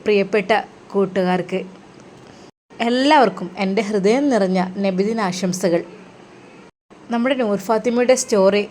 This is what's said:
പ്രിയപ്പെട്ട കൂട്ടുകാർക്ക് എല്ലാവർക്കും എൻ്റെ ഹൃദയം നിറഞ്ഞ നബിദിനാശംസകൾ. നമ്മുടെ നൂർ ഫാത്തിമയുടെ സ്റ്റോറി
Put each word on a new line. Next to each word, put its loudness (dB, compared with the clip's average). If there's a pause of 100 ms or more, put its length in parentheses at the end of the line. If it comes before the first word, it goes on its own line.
പ്രിയപ്പെട്ട 0 (400)
കൂട്ടുകാർക്ക് -2 (1200)
എല്ലാവർക്കും 2 (100)
എൻ്റെ -2
ഹൃദയം 0
നിറഞ്ഞ 0 (180)
നബിദിനാശംസകൾ. -2 (1300)
നമ്മുടെ 0
നൂർ 0
ഫാത്തിമയുടെ 2
സ്റ്റോറി 2